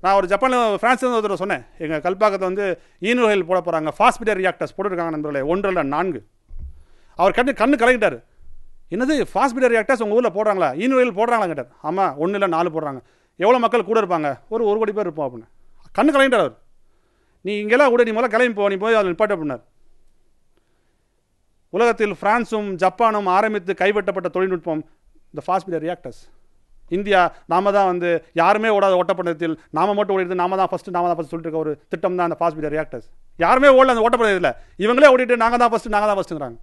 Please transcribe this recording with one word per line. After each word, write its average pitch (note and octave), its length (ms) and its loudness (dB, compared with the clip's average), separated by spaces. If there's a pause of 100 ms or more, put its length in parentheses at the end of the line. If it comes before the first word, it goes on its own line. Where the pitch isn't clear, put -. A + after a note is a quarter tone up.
நான் G3 160 2
ஒரு F#3+ 120 0
ஜப்பான்ல, B3 260 0 (240)
பிரான்ஸ்ல B3 240 0
இருந்து A#3+ 140 0
ஒருத்தர் G3 240 -4
சொன்னேன், F#3 200 -6 (220)
எங்க D#3 120 -4 (100)
கல்பாக்கத்தை F#3+ 420 0
வந்து G3 160 -4 (440)
ஈனுலையில் G#3+ 420 2
போட F#3 160 2
போறாங்க, D#3 300 -2
ஃபாஸ்ட் A#3+ 240 2
பிரீடர் G#3 200 -2
ரியாக்டர்ஸ் F3 360 -4
போட்டுருக்காங்க F3 380 -4
நண்பர்களே, D3 280 -6 (100)
ஒன்று G3 200 -2
இல்ல F3 100 -2 (100)
நான்கு. D#3+ 280 -4 (1000)
அவர் F3+ 200 2
கண்ணு, B3+ 220 0
கண்ணு B3+ 220 2
கலங்கிட்டாரு. G#3+ 360 2 (760)
என்னது C4 200 -2 (160)
ஃபாஸ்ட் A#3 260 0
பிரீடர் B3+ 180 2
ரியாக்டர்ஸ் A3+ 320 0
உங்க G#3 120 0
ஊர்ல A#3+ 200 0
போடுறாங்களா, G3 300 0 (140)
ஈனுலையில் B3 380 0
போடுறாங்களா A3+ 320 0
கேட்டார். B2+ 180 -10 (200)
ஆமா, F#3+ 160 0 (180)
ஒண்ணு G3+ 140 -2
இல்ல G3 180 0
நாலு E3+ 200 -2
போடுறாங்க. C#3+ 240 -8 (400)
எவ்வளவு A#3 240 2
மக்கள் G#3+ 260 0
கூட A3+ 120 2
இருப்பாங்க, E3 280 -2 (220)
ஒரு, A#3 100 -4 (100)
ஒரு G#3 100 0
கோடி G#3+ 160 -4
பேர் G3+ 100 -4
இருப்போம் D3+ 200 -6
அப்படின்னு. A#2 200 -14 (500)
கண்ணு C#4 180 4
கலங்கிட்டார் B3+ 300 4
அவர். A#2+ 80 -8 (880)
நீ G3+ 100 -6 (100)
இங்கெல்லாம் B3 300 2
கூட, A#3+ 100 4
நீ A3+ 120 -2
முதல்ல A3+ 180 -2
கிளம்பி A#3 260 0
போ, G3+ 120 2
நீ G3 120 -4
போய் A3+ 160 2
அதை F#3+ 140 0
நிப்பாட்டு G#3 220 0
அப்படின்னார். C#3+ 280 -8 (2000)
உலகத்தில் G#3+ 480 0
பிரான்சும் G#3+ 500 -2 (120)
ஜப்பானும் G#3 460 0 (100)
ஆரம்பித்து G#3 340 -2 (100)
கைவிட்டப்பட்ட F#3+ 540 0
தொழில்நுட்பம் F3+ 440 -2 (520)
இந்த D3 140 -12
ஃபாஸ்ட் F#3 200 -2
பிரீடர் D#3+ 200 -6
ரியாக்டர்ஸ். F3 360 -10 (720)
இந்தியா G3 240 2 (320)
நாம G3 240 2
தான் G3 140 4
வந்து F3+ 180 -2 (320)
யாருமே G#3+ 360 4
ஓடாத G3 240 4
ஓட்டப்பந்தயத்தில் E3+ 540 -2 (220)
நாம G3 200 0
மட்டும் G3+ 180 0
ஓடிடுது, F#3 260 -2
நாம F#3 200 0
தான் F3+ 100 2
ஃபர்ஸ்ட், F#3 260 -8
நாம F3 120 0
தான் E3+ 100 0
ஃபர்ஸ்ட் D#3 140 -8
சொல்லிட்டு E3 180 -8
இருக்க D#3+ 140 -4
ஒரு D3+ 80 -4 (200)
திட்டம் F3+ 260 -4
தான் F3 100 0
அந்த E3 120 -4
ஃபாஸ்ட் E3+ 160 0
பிரீடர் D3+ 180 -6
ரியாக்டர்ஸ். D3 320 -8 (320)
யாருமே B3+ 380 4
ஓடல C4 180 6
அந்த A3 120 0
ஓட்டப்பந்தயத்துல, G#3 440 2 (340)
இவங்களே C4 300 6
ஓடிட்டு B3 300 2
நாங்க A#3+ 180 2
தான் A3+ 100 2
ஃபர்ஸ்ட், A3+ 220 -4
நாங்க G#3 160 2
தான் G3 80 0
ஃபர்ஸ்ட்ங்கிறாங்க. D3 440 -8